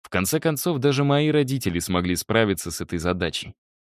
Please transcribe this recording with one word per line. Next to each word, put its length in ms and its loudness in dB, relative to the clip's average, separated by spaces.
В 60 -20
конце 320 0
концов, 380 0
даже 260 2
мои 240 2
родители 500 0
смогли 380 0
справиться 520 0
с 120 -8
этой 180 -4
задачей. 540 -4